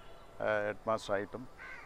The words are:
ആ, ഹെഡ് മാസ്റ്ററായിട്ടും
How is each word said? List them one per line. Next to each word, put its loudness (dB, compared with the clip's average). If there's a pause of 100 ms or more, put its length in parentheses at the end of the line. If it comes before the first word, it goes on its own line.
(420)
ആ, 4 (180)
ഹെഡ് -2
മാസ്റ്ററായിട്ടും 2 (420)